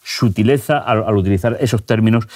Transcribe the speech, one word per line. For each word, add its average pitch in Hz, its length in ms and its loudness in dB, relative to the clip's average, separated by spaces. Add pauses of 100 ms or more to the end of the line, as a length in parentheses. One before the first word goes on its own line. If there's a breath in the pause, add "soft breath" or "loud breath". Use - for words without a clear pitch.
sutileza 127 760 0
al, 110 260 0
al 107 120 0
utilizar 98 440 0
esos 117 240 -2
términos, 110 520 2